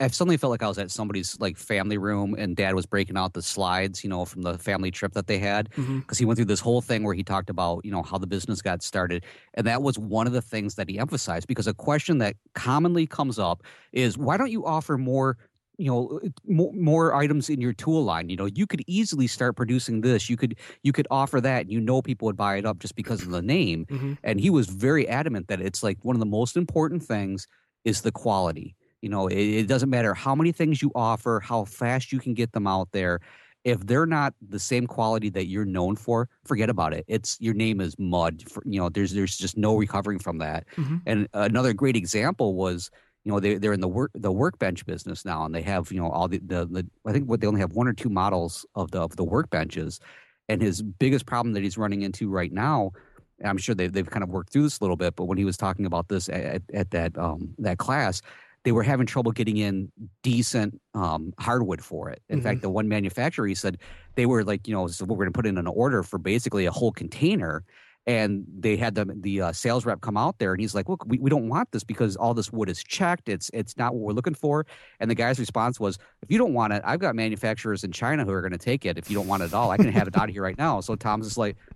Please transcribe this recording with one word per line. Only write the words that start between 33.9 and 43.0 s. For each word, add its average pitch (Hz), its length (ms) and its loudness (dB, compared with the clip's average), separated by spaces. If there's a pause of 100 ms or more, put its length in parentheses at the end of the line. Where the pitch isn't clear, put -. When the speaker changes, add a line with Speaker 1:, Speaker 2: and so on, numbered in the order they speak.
Speaker 1:
not 147 300 0 (120)
the 101 120 -6
same 123 260 0
quality 113 440 0
that 95 180 -2
you're 101 180 -2
known 92 300 2
for, 117 340 0 (160)
forget 110 240 2
about 87 240 0
it. 80 140 -6
It's, 107 340 -4
your 113 140 0
name 107 260 2
is 85 160 -4
mud. 85 500 0
For, - 160 -12
you 101 160 -2
know, 87 100 0
there's, 95 240 0
there's 95 240 -2
just 92 200 -4
no 107 180 4
recovering 101 440 0
from 87 180 -6
that. 80 280 -4 (100)
Speaker 2:
Mm-hmm. 156 220 -2 (100)
Speaker 1:
And 104 260 0
another 113 400 2
great 127 220 2
example 110 600 0
was 90 360 -2 (320)